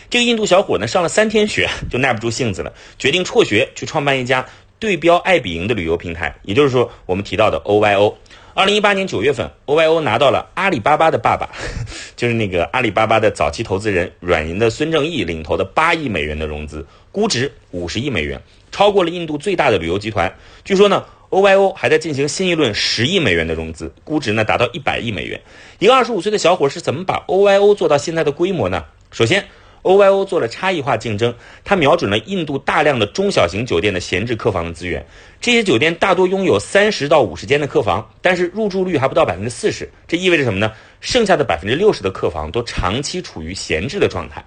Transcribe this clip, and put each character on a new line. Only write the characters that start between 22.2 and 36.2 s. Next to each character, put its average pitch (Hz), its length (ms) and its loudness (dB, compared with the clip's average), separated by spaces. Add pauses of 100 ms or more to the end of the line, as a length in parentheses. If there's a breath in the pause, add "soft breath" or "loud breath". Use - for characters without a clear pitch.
新 185 220 -4
一 175 60 0
轮 131 200 0
十 - 320 -2
亿 180 140 0
美 101 140 2
元 82 120 0
的 82 80 -4
融 80 160 -6
资， 78 220 -12 (100)
估 151 160 -4
值 110 140 -2
呢 110 100 0
达 101 140 0
到 117 160 0
一 - 60 -10
百 76 200 -4
亿 113 140 -6
美 69 140 -8
元。 50 120 -10 (400 loud breath)
一 - 80 0
个 254 80 8
二 254 80 6
十 240 80 -4
五 190 120 -4
岁 208 100 -2
的 202 60 0
小 175 180 4
伙 151 100 2
是 - 140 -4
怎 117 140 -4
么 180 100 -8
把 - 220 -4
O 190 160 2
Y 196 160 6
O 202 160 6
做 190 120 0
到 147 120 6
现 165 180 -6
在 160 80 0
的 143 80 0
规 180 200 0
模 110 180 -2
呢？ 87 160 -4 (260)
首 117 140 2
先 190 200 0 (360 loud breath)
，O 190 140 4
Y 196 120 8
O 196 160 4
做 175 160 -2
了 123 80 0
差 190 240 -4
异 165 80 -2
化 123 160 -2
竞 107 200 -4
争， 117 160 0 (300 loud breath)
它 196 140 0
瞄 151 180 4
准 104 160 0
了 107 80 2
印 185 260 -4
度 139 140 -4
大 175 240 0
量 143 160 2
的 101 80 2
中 190 240 -2
小 95 160 2
型 98 180 -4
酒 90 160 0
店 101 140 0
的 87 60 -4
闲 95 260 -4
置 123 80 -4
客 110 160 -2
房 90 140 -2
的 85 80 -8
资 87 140 -12
源。 73 200 -8 (320 loud breath)
这 240 140 0
些 233 100 4
酒 160 160 2
店 160 160 0
大 196 180 0
多 180 140 4